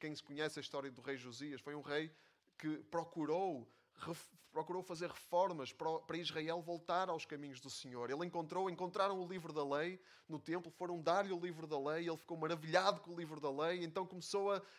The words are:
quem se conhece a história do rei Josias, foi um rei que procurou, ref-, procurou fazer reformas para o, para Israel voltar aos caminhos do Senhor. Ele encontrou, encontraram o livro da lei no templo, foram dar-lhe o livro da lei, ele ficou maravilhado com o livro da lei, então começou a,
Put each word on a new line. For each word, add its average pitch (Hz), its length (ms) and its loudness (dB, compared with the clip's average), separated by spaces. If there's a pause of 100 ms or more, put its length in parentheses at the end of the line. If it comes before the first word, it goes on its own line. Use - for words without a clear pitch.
quem 151 140 -4
se - 80 -10
conhece 147 360 -4
a 135 40 -4
história 139 280 -4
do 123 100 -14
rei 135 160 -4
Josias, 123 440 -8
foi 147 160 -8
um 147 40 -8
rei 151 320 -2 (460)
que 156 200 -2 (120)
procurou, 160 800 0 (240)
ref-, - 380 -8 (180)
procurou 175 320 -2
fazer 175 260 -4
reformas 165 640 2
para 160 160 0
o, 160 120 2
para 165 160 -4
Israel 160 440 0
voltar 170 480 2
aos 165 160 0
caminhos 143 360 -8
do 135 100 -10
Senhor. 123 400 -4
Ele 156 160 0
encontrou, 170 420 0
encontraram 185 540 2
o 170 60 -4
livro 170 240 -6
da 147 120 0
lei 156 360 0 (280)
no 156 120 -4
templo, 170 320 -2
foram 175 280 -4
dar-lhe 190 320 4
o 175 60 2
livro 165 300 -4
da 151 100 2
lei, 156 300 0
ele 160 80 0
ficou 170 200 -8
maravilhado 165 640 4
com 170 120 -12
o 170 40 -10
livro 156 240 -6
da 147 100 2
lei, 170 340 2
então 170 200 0
começou 190 460 0
a, 190 120 2 (160)